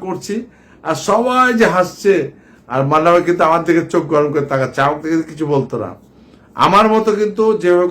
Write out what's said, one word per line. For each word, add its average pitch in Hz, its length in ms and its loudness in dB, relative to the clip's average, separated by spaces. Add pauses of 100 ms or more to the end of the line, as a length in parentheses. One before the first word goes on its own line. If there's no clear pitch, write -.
করছি, 185 300 -8 (480)
আর 156 140 -4 (120)
সবাই 247 380 2 (120)
যে 214 160 4
হাসছে, 185 380 0 (600)
আর 135 80 0 (100)
মান্না 156 220 2
ভাই 175 140 4
কিন্তু 175 220 0
আমার 165 180 2
দিকে 165 140 2 (120)
চোখ 170 100 0 (100)
গরম 147 200 2
করে 147 180 -2
তাকাচ্ছে, 131 360 -2
আমাকে 147 240 -4
কিন্তু 160 200 -2
কিছু 156 220 -6
বলতো 131 300 -2
না। 92 60 -10 (760)
আমার 196 280 4
মতো 220 160 2 (120)
কিন্তু 208 220 -2 (180)
যেভাবে 175 300 4